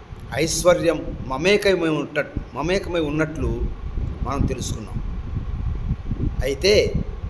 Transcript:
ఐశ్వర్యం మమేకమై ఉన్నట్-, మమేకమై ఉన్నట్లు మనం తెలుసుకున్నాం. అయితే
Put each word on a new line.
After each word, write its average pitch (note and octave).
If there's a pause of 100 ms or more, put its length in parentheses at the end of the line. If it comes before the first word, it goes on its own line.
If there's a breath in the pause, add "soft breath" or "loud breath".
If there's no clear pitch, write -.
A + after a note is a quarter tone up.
(340)
ఐశ్వర్యం D#3+ (100)
మమేకమై F3
ఉన్నట్-, C#3+ (160)
మమేకమై F3
ఉన్నట్లు D3 (600)
మనం C#3
తెలుసుకున్నాం. - (1400)
అయితే D3 (360)